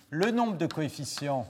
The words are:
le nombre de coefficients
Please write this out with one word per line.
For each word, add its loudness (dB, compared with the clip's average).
le 2
nombre 2
de 2
coefficients -2